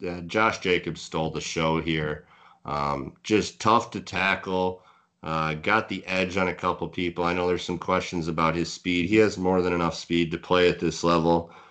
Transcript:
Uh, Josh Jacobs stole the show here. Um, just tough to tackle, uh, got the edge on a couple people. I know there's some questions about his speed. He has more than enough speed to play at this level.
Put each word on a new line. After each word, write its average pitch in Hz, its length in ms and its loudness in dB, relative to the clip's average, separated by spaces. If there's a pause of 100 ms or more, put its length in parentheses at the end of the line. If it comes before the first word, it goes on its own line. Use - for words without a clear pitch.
Uh, 87 140 -6
Josh 101 400 0
Jacobs 85 400 -2
stole 80 300 -4
the 76 100 -6
show 80 400 0
here. 78 460 -4 (380)
Um, 71 480 -4 (120)
just 98 360 0
tough 113 320 2
to 104 80 -8
tackle, 92 800 -2 (420)
uh, 80 300 -2
got 101 340 0
the 95 180 -8
edge 92 300 -2
on 92 100 2
a 87 80 -2
couple 87 320 -2
people. 87 380 -4
I 87 80 0
know 90 160 0
there's 87 160 0
some 90 140 -4
questions 90 500 -2
about 80 260 2
his 85 180 -2
speed. 87 360 0
He 107 80 4
has 107 200 6
more 92 260 2
than 90 100 0
enough 85 240 0
speed 85 340 0
to 85 80 -2
play 90 300 4
at 82 100 2
this 82 240 -2
level. 85 480 2 (200)